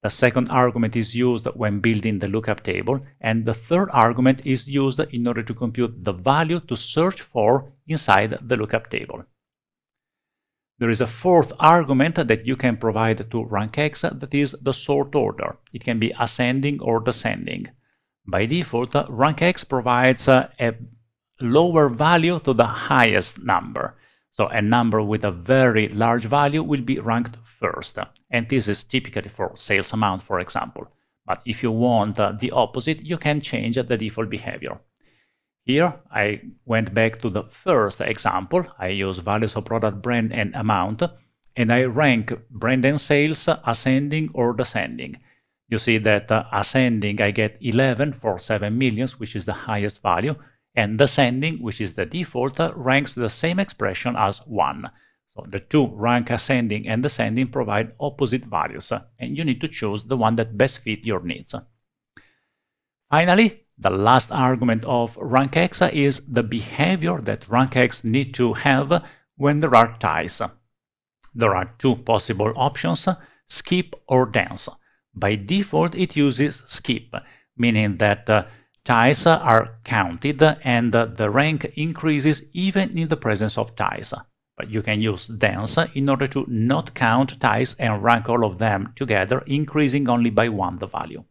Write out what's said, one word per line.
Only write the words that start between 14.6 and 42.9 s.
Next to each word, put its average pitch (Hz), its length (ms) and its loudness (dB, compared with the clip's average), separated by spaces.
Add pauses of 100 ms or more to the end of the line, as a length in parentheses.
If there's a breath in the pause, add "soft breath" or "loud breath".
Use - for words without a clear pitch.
the 135 140 -2
sort 143 400 -2
order. - 420 -2 (160)
It 101 100 -12
can 117 160 -2
be 113 220 0
ascending 131 640 -2
or 113 180 0
descending. 101 680 -4 (560)
By 98 180 0
default, 123 500 -4 (140)
rank 135 320 0
X 175 240 0
provides, 123 640 2
uh, 131 200 6 (120)
a 117 140 0 (680)
lower 151 480 4
value 165 520 2
to 135 120 0
the 117 140 6
highest 110 720 2
number. - 580 -4 (360 soft breath)
So - 160 0
a 110 120 -2
number 110 400 2
with 107 240 -2
a 101 60 0
very 110 580 2
large 113 380 0
value 143 360 0
will 143 200 -2
be 127 160 -4
ranked 117 400 -4 (220)
first, - 380 -6 (320)
and 117 180 -2
this 131 180 0
is 104 160 -4
typically 113 460 -6
for - 260 -8
sales - 380 -2
amount, 101 300 0
for 92 180 -4
example. - 480 -8 (360)
But 92 220 -6
if 113 160 -6
you 120 80 0
want, 110 480 0
uh, 101 140 2
the 110 180 -6
opposite, 131 500 -2
you 160 160 -8
can 147 240 0
change 117 360 -4
the 120 200 -2
default 110 320 -6
behavior. - 520 -10 (840)
Here, 151 320 2 (180)
I 104 280 0 (240)
went 113 280 0
back 113 300 2
to 117 80 -2
the 101 140 -4
first 113 560 0
example. 98 640 -2 (100)
I 92 120 -4
use 95 300 -4
values 104 360 -2
of 110 120 -6
product 107 360 -2
brand 117 300 -2
and 101 240 -4
amount, 107 480 0 (500 soft breath)
and 120 180 2
I 127 120 4
rank 123 480 2 (180)
brand 123 340 0
and 143 160 2